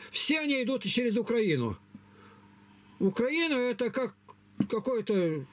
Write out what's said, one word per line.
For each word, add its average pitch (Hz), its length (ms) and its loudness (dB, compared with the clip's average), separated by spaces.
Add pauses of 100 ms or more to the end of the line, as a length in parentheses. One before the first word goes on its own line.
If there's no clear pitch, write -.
(120)
все - 280 0
они 285 240 0
идут 240 200 -2
через 233 340 2
Украину. 180 600 0 (1200)
Украина — 277 560 2
это 247 340 0
как 254 260 -4 (540)
какой-то 202 840 0